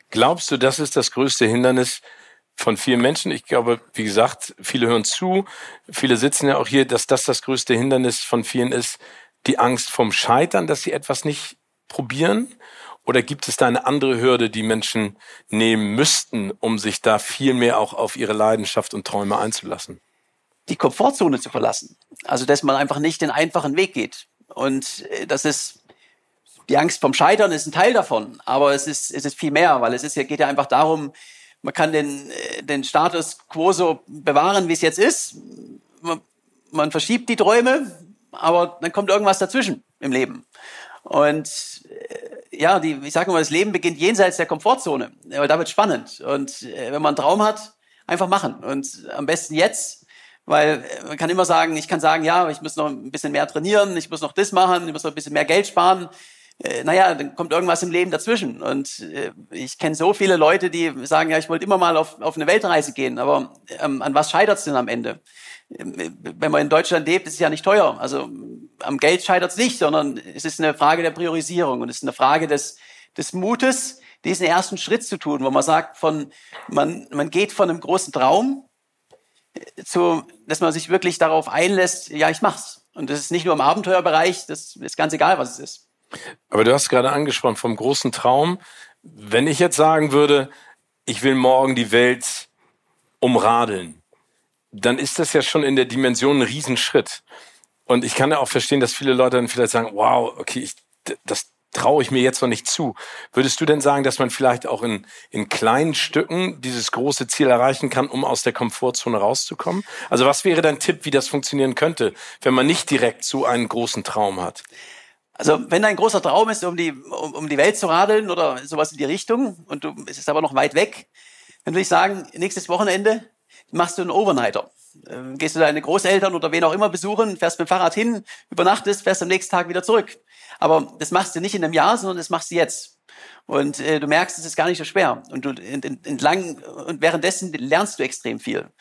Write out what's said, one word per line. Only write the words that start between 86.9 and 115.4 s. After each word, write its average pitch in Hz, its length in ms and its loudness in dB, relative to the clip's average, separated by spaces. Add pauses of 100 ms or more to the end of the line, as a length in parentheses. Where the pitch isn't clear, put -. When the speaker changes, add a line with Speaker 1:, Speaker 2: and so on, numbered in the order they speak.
Speaker 1:
angesprochen, 143 440 0
vom 117 200 -4
großen 127 360 -2
Traum. 147 480 2 (420)
Wenn 107 460 0
ich 147 100 0
jetzt 175 180 2
sagen 156 360 4
würde, 143 380 6 (560)
„Ich 117 180 -6
will 135 120 4
morgen 131 400 4
die 117 160 -2
Welt 123 580 2 (680)
umradeln“, 107 840 2 (680)
dann 120 280 0
ist 139 200 -4
das 160 140 -2
ja 151 80 6
schon 151 220 0
in 135 120 2
der 127 100 4
Dimension 127 540 2
ein 127 40 4
Riesenschritt. 127 800 -2 (600)
Und 123 180 2
ich 113 120 -4
kann 139 160 2
ja 151 80 2
auch 131 80 -2
verstehen, 135 340 0
dass 120 120 0
viele 131 200 0
Leute 127 240 4
dann 120 100 2
vielleicht 117 240 0
sagen, 117 220 -2
„Wow, 117 440 2
okay, - 220 -8
ich, - 160 -10 (320)
d-, - 180 -8
das - 220 -6 (260)
traue 143 300 2
ich 120 80 -4
mir 131 100 2
jetzt 127 200 2
noch 127 80 2
nicht 110 180 -4
zu.“ 139 260 -2 (400)
Würdest - 260 2
du 165 60 0
denn 151 160 4
sagen, 143 220 2
dass 131 160 0
man 127 100 0
vielleicht 123 380 0
auch 113 160 -4
in, 110 240 -4 (240)
in 104 180 -4
kleinen 139 460 2
Stücken 165 640 -2
dieses 123 300 -6
große 135 360 -2
Ziel - 200 2
erreichen 127 420 2
kann, 131 180 0
um 135 160 -4
aus - 200 -2
der 120 100 0
Komfortzone 120 640 -4
rauszukommen? - 640 -2 (260)
Also 123 160 4
was 139 200 2
wäre 170 160 4
dein 147 180 2
Tipp, 165 240 -2
wie 151 80 -4
das 135 160 2
funktionieren 135 480 -2
könnte, 151 380 0 (280)
wenn 127 120 4
man 127 140 4
nicht 170 220 0
direkt 120 340 0
so 135 220 -2
einen 120 220 0
großen 113 360 -4
Traum 98 380 -2
hat? 87 220 -8 (760)
Speaker 2:
Also 135 320 2